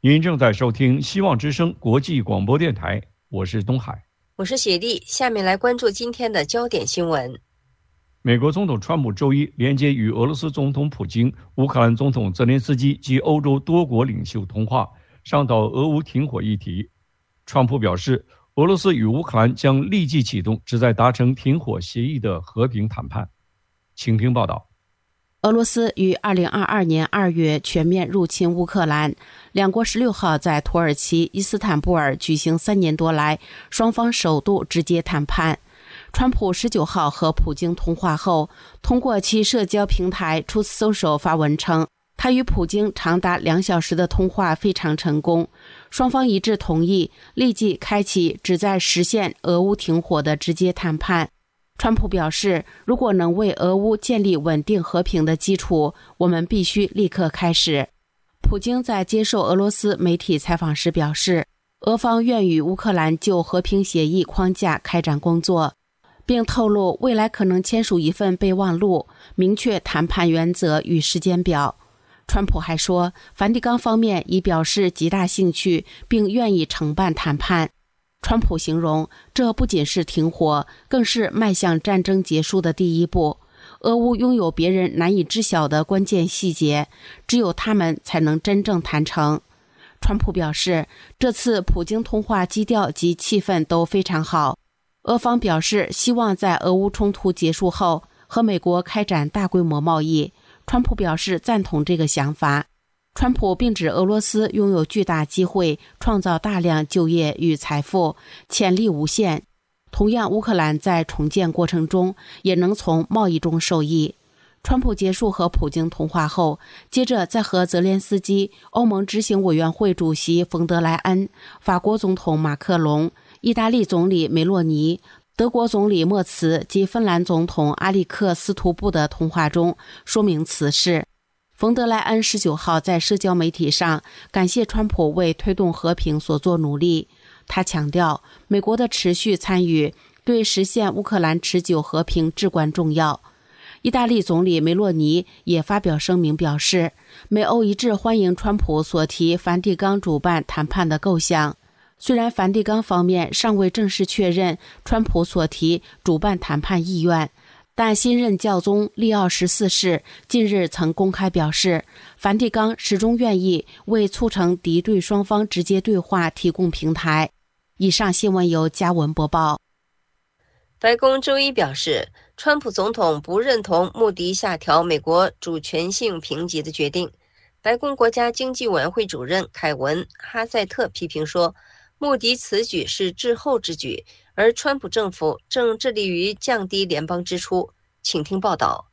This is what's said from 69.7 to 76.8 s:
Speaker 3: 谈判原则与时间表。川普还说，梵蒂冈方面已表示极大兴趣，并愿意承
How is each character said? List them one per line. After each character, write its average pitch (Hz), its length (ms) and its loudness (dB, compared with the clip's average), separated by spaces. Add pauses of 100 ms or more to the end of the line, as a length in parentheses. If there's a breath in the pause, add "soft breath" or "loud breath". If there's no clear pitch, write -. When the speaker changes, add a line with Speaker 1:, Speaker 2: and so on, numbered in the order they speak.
Speaker 3:
谈 160 260 0
判 170 240 2
原 165 220 2
则 156 320 0
与 165 160 2
时 - 180 -2
间 180 240 0
表。 147 320 0 (500 soft breath)
川 202 200 2
普 - 120 0
还 160 200 -4
说， 175 340 0 (220 loud breath)
梵 208 180 0
蒂 233 80 0
冈 240 180 0
方 226 220 0
面 208 280 0
已 180 120 0
表 170 240 0
示 185 260 0
极 165 200 -2
大 185 180 0
兴 180 240 2
趣， 165 340 0 (220 loud breath)
并 208 240 2
愿 220 240 2
意 165 100 2
承 151 300 -4